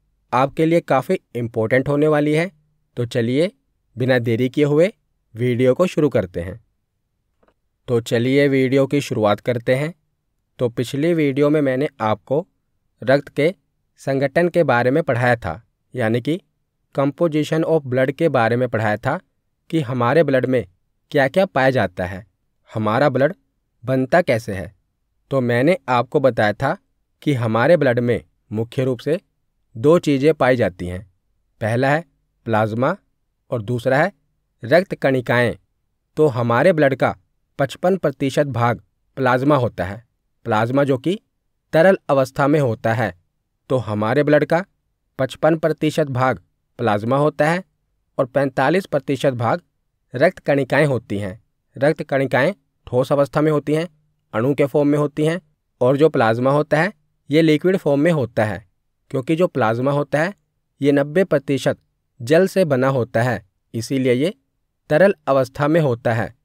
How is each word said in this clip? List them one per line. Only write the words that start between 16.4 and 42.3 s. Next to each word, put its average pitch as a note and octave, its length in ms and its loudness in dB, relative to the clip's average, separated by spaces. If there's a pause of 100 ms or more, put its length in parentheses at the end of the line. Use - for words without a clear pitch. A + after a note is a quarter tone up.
composition D3+ 680 -2
of D#3 200 0
blood C3 260 0
के E3 180 0
बारे A#2+ 260 2
में B2 140 -2
पढ़ाया G#2+ 280 -2
था D3 220 -4 (500)
कि E3 100 -2
हमारे C3 440 0
ब्लड C3 220 0
में B2 220 -2 (440)
क्या-क्या D3 340 2
पाया C3+ 240 0
जाता F#2+ 360 -2
है, F#2+ 220 -10 (460)
हमारा A2+ 360 0
ब्लड C3+ 240 0 (520)
बनता C3+ 360 0
कैसे A2+ 320 -2
है। F#2 220 -10 (540)
तो C3+ 120 -2
मैंने B2 360 2 (120)
आपको A#2+ 300 0
बताया A2+ 340 2
था D#3+ 240 -4 (440)
कि D3+ 120 0
हमारे A#2+ 440 2
ब्लड B2 220 2
में A#2+ 240 0 (280)
मुख्य A#2 320 -4
रूप B2+ 160 -2
से E3 220 -4 (560)
दो D3+ 220 4
चीज़ें D3 340 2
पाई C3 220 2
जाती F#2 320 -2
हैं, F2+ 260 -12 (480)
पहला A#2+ 280 -2
है D#3 160 -2 (400)
प्लाज्मा A2+ 520 -2 (540)
और A#2+ 100 -6
दूसरा B2 360 -2
है F3 160 0 (500)
रक्त D#3 320 0
कणिकाएं। B2 640 0 (580)
तो D3+ 120 4
हमारे B2 460 2
ब्लड C#3 220 0
का A#2 220 -2 (420)
पचपन F3+ 380 -2
प्रतिशत C#3+ 500 -2
भाग A#2+ 340 -2 (340)
प्लाज्मा C3 400 2
होता A2+ 300 -2
है, G2+ 200 -10 (380)
प्लाज्मा A#2 400 0
जो C3+ 140 0
कि E3+ 220 -6 (540)
तरल F3 240 4 (120)
अवस्था C#3 380 0